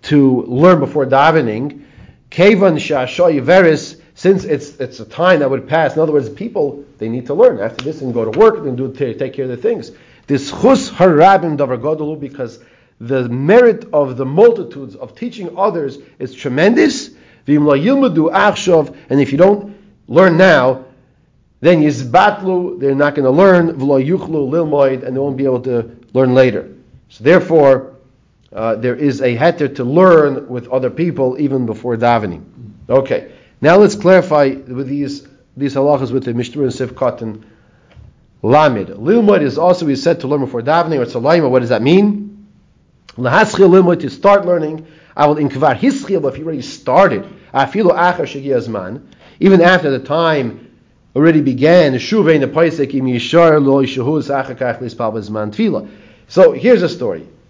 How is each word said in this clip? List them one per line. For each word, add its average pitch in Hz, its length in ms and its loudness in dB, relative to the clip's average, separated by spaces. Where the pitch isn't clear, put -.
to 135 420 2
learn 143 340 2
before 139 260 -4
davening, 135 760 0
Kevan 185 460 4
Shasha 147 640 -2
Yiveris, 160 600 2
since 185 300 0
it's, - 320 -6
it's - 240 -10
a 110 40 -14
time 170 360 0
that 135 100 0
would 135 180 -4
pass. 156 280 0
In 156 40 -2
other 156 120 0
words, 131 180 0
people, 175 540 -8
they 110 100 -8
need 123 180 -8
to 143 80 -6
learn. 196 240 2
After 113 260 -8
this, 156 120 -8
they - 60 -14
can 131 100 -8
go 113 180 -4
to 107 80 -6
work, 220 180 4
they - 100 -12
can 127 100 -6
do, 131 160 -8
ta-, 131 260 -6
take 101 160 -8
care 135 120 -6
of 127 40 -8
the 120 60 -8
things. - 340 -6
This 139 220 -4
Chus - 400 2
Harabim 175 680 4
Davar 127 200 -2
Godolu, 151 400 -6
because 135 420 -12
the 123 280 -4
merit 180 640 2
of 139 240 -2
the 135 80 -6
multitudes 143 720 0
of 123 180 -16
teaching 202 440 -12
others 165 400 -4
is 127 160 -10
tremendous. 170 760 -2
V'im 147 180 2
lo 147 120 2
yilmudu 170 560 0
achshav, 175 640 0
and 139 100 2
if 139 120 -2
you 139 60 -2
don't 202 380 2
learn 170 300 4
now, 143 480 2
then 165 200 4
yizbatlu, 180 1000 -2
they're 139 160 -2
not 143 200 0
gonna 135 160 0
learn, 175 420 4
v'lo 135 320 0
yuchlu 151 440 -4
lilmoid, 143 560 0
and 127 100 -8
they 131 60 -4
won't 139 160 -4
be 135 80 -4
able 127 160 -2
to 123 360 -6
learn 127 220 2
later. 131 380 2
So - 160 -20
therefore, 151 720 2
uh, 110 240 -4
there 120 200 -4
is 143 240 -2
a 123 160 0
heter 139 400 -2
to 127 80 -6
learn 151 640 2
with 123 200 -12
other 127 220 -2
people 131 500 -4
even 131 260 -2
before 113 300 -6
davening. 113 480 -2
Okay, 131 420 -2
now 160 160 4
let's 202 180 4
clarify 170 540 2
with 131 400 -8
these, 143 380 -8
these 135 180 -6
halachas 135 380 0
with 127 120 -4
the 120 80 -6
Mishmur 123 320 -6
and 123 80 -2
Sif - 220 -8
Katan 113 480 -6
Lamed. 120 460 2
Lilmoid 196 540 0
is 139 160 -4
also, 180 280 0
we 139 100 -2
said, 165 240 -2
to 135 80 -8
learn 143 120 -2
before 120 220 -6
davening, 160 360 -2
or 127 40 -2
it's 117 120 -6
a 123 40 -6
laima. 147 320 0
What 127 100 2
does 117 100 -6
that 110 120 0
mean? 190 640 0
Lahaschil 185 520 2
lilmoid, 175 320 4
to 139 100 -8
start 202 360 2
learning. 160 400 -4
I 147 100 2
will 147 100 2
inkvar 139 400 0
hischil, 202 460 -2
but - 120 -4
if - 40 -14
you 156 60 -14
already 156 180 -8
started, 131 640 0
afilu 175 380 0
achar 175 300 -2
shegi 139 240 -8
azman, 110 600 -6
even 190 200 4
after 175 300 2
the 131 80 -2
time 143 680 -4
already 156 240 4
began, 139 540 2
shuvein 160 460 0
the 135 60 -2
paisek 151 480 -2
im 131 120 -2
yishar 151 580 2
lo 135 180 2
yishuhu 135 400 -4
zachakach 131 560 -6
lispal 113 340 -8
bezman 107 400 -8
tefila. 196 380 -4
So 175 240 4
here's 202 300 2
a 170 60 -2
story. 98 380 -8